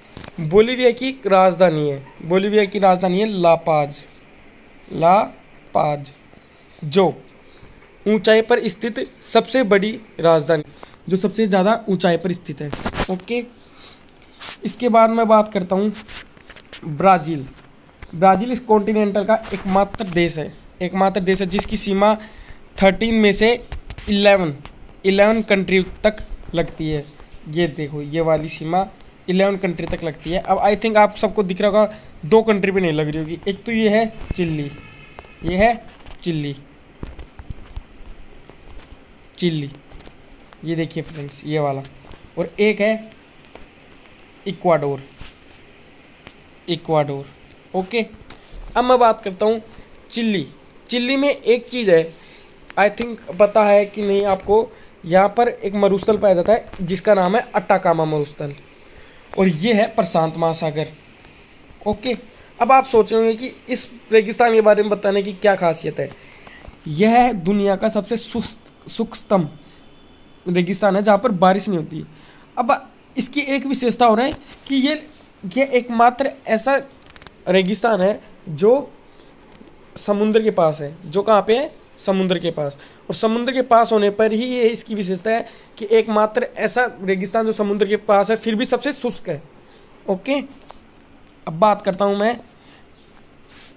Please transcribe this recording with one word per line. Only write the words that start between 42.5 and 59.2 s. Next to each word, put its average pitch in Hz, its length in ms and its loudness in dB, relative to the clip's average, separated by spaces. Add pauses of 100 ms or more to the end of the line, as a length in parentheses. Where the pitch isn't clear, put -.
एक 208 220 0
है 214 300 -2 (1400)
इक्वाडोर, 147 560 -2 (1700)
इक्वाडोर। 147 680 -4 (380)
ओके, 190 260 -2 (760)
अब 240 60 2
मैं 247 160 4
बात 226 240 4
करता 196 220 -4
हूँ 220 160 0 (480)
चिली। 214 360 -2 (440)
चिली 247 260 0
में 277 140 2
एक 233 400 0
चीज़ 233 220 0
है, 165 220 4 (680)
I 202 120 4
think 220 460 -10
पता 208 280 4
है 202 200 6
कि 202 160 -10
नहीं 196 240 0
आपको, 196 460 0 (340)
यहाँ 185 240 4
पर 240 180 2
एक 202 280 -6
मरुस्थल 202 420 2
पाया 196 160 4
जाता 175 200 2
है - 180 -2 (100)
जिसका 185 320 0
नाम 185 220 2
है 240 60 2 (140)
अटाकामा 180 500 2
मरुस्थल, 147 480 -6 (840)